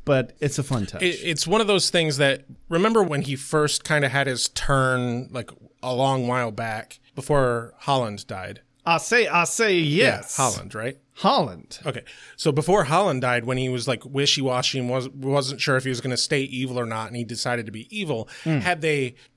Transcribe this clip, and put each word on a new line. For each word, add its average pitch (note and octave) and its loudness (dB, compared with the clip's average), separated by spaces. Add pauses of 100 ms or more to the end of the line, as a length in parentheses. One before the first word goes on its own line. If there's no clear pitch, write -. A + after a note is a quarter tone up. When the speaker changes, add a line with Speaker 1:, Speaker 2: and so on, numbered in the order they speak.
Speaker 1:
but C3 2
it's C#3+ 0
a C#3+ -2
fun B2+ -2
touch. - -6
Speaker 2:
It, F3+ 0
it's D#3+ -2
one G#3 2
of G#3 2
those G3 4
things D#3 2
that, C#3 2 (240)
remember G#3 4
when D3+ 0
he C#3+ -2
first D3 0
kinda C#3+ 2
had C3+ 2
his B2+ -2
turn, B2+ 0
like, A#2+ -8 (320)
a B2+ -2
long C3 2
while B2 0
back, A2 -8 (140)
before B2 0
Holland A#2+ -2
died? F#2+ -10 (260)
Speaker 1:
I E3+ 0
say, A3 2
I E3 2
say F#3+ 2
yes. C#3+ 0
Speaker 2:
Yeah, C#3 4
Holland, F#2+ -2
right? A2+ -6 (200)
Speaker 1:
Holland. F3+ 0
Speaker 2:
Okay. B2 -6 (340)
So - 2
before D#3 2
Holland D#3+ 2
died, B2 0
when B2+ -2
he C3 0
was, B2 -2
like, B2+ -2
wishy-washy C3+ 0
and B2 -2
was, B2+ -2
wasn't C#3 -2
sure C3+ 2
if C3 0
he C3 -2
was B2 -4
gonna B2+ -2
stay C#3 0
evil B2+ -4
or A#2+ -2
not, A2 -4
and A#2+ -10
he A#2+ -4
decided A#2 -4
to G#2 -12
be A2 -12 (100)
evil, D3 -4 (160)
Speaker 1:
Mm. D#3 2
Speaker 2:
had F3 2
they D3 0 (220)